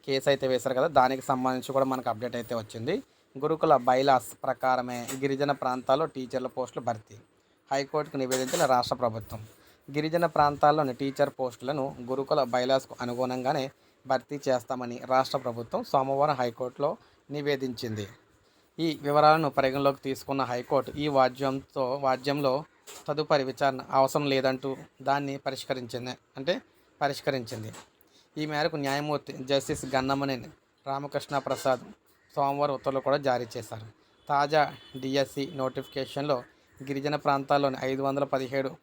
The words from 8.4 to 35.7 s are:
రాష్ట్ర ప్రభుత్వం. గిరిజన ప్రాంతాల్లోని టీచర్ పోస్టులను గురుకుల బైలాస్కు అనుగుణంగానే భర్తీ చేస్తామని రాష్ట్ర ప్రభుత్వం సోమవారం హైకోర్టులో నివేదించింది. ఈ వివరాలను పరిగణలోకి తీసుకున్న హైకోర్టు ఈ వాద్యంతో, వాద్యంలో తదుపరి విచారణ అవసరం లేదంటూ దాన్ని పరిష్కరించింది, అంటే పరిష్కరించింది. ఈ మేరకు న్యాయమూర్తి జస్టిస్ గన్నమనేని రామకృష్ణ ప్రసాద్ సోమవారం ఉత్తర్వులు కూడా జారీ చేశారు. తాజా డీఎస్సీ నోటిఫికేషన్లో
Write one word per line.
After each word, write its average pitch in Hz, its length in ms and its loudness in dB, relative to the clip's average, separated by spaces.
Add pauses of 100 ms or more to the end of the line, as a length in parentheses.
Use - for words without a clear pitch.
రాష్ట్ర 123 280 2
ప్రభుత్వం. 110 400 -4 (540)
గిరిజన 160 300 0 (100)
ప్రాంతాల్లోని 147 680 4
టీచర్ 139 360 0
పోస్టులను 131 460 -4 (240)
గురుకుల 135 320 0 (140)
బైలాస్కు 127 400 0 (100)
అనుగుణంగానే 127 600 -2 (460)
భర్తీ 131 260 -2 (120)
చేస్తామని 123 480 -2 (160)
రాష్ట్ర 131 320 2
ప్రభుత్వం 120 360 -6 (120)
సోమవారం 135 480 2
హైకోర్టులో 127 500 -2 (440)
నివేదించింది. 127 720 -4 (720)
ఈ 160 100 0 (180)
వివరాలను 151 500 6
పరిగణలోకి 135 500 2
తీసుకున్న 139 440 -4
హైకోర్టు 127 400 -2 (140)
ఈ - 20 0 (100)
వాద్యంతో, 135 680 0 (220)
వాద్యంలో 131 460 0 (540)
తదుపరి 147 440 2
విచారణ 131 300 0 (180)
అవసరం 139 340 4
లేదంటూ 131 380 0 (380)
దాన్ని 139 260 0 (120)
పరిష్కరించింది, 127 680 -6 (240)
అంటే 156 160 0 (480)
పరిష్కరించింది. 120 680 -4 (640)
ఈ 151 160 -4
మేరకు 156 320 0
న్యాయమూర్తి 143 480 -2 (180)
జస్టిస్ 139 340 0 (100)
గన్నమనేని 135 540 0 (380)
రామకృష్ణ 139 520 -4 (100)
ప్రసాద్ 127 360 0 (500)
సోమవారం 143 440 0
ఉత్తర్వులు 135 280 -2
కూడా 139 120 2 (100)
జారీ 123 260 0
చేశారు. 110 320 -10 (440)
తాజా 147 340 4 (380)
డీఎస్సీ 135 420 0 (160)
నోటిఫికేషన్లో 135 800 -2 (500)